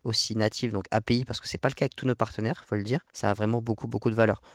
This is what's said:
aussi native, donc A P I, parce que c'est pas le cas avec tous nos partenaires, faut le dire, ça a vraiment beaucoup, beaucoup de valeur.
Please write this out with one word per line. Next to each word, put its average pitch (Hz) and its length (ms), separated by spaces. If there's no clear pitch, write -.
aussi 113 320
native, 110 340
donc 98 200
A 113 100
P 120 140
I, 123 100
parce - 160
que - 80
c'est - 80
pas - 100
le 131 60
cas - 120
avec - 100
tous - 100
nos 127 100
partenaires, 113 500
faut 104 100
le 104 80
dire, 123 180
ça - 180
a 101 40
vraiment 110 280
beaucoup, 117 260
beaucoup 117 240
de 107 40
valeur. 110 260